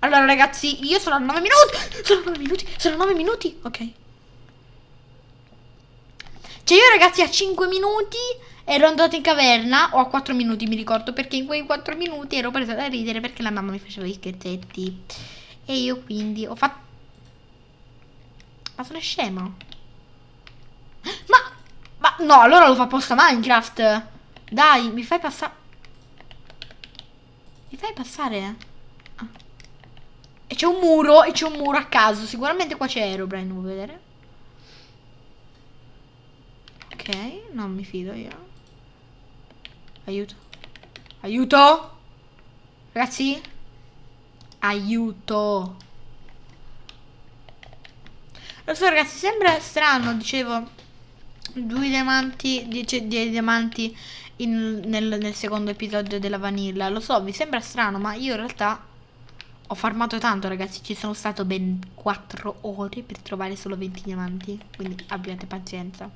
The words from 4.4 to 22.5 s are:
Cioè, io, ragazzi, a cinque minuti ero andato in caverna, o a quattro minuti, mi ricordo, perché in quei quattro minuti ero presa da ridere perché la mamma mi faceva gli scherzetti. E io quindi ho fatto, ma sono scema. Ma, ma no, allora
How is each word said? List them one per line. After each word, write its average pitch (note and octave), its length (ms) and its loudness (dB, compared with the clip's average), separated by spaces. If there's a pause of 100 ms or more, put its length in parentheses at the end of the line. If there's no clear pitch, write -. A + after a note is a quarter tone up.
Cioè, F4 120 6
io, A#4+ 140 12
ragazzi, F4+ 320 8
a D#4 80 2
cinque F#4 380 0
minuti G4+ 480 -2 (480)
ero C#4+ 240 4
andato D#4+ 260 2
in D#4 80 -4
caverna, C4+ 720 4
o C4+ 60 4
a B3+ 80 4
quattro C4+ 280 -4
minuti, A3+ 320 -2
mi A3 80 -2
ricordo, A3 380 -4
perché C4+ 240 -6
in C4 100 -4
quei D4+ 180 -4
quattro D4 300 -4
minuti D#4 420 -6
ero B3 140 -4
presa B3 240 -4
da C4 140 -6
ridere A3+ 320 -6
perché A#3+ 220 -10
la A3 80 -2
mamma G3 200 -6
mi G3 80 -8
faceva - 280 -14
gli F#3 60 -6
scherzetti. F#3 920 -10 (600)
E - 80 -10
io B3+ 280 -4
quindi G#3+ 460 -8
ho A3+ 100 -12
fatto, C4+ 220 -2 (2000)
ma - 80 -14
sono C#4 160 -14
scema. F#3+ 440 -4 (1600)
Ma, B4 500 2 (460)
ma - 260 4
no, D4 160 12
allora D4+ 260 12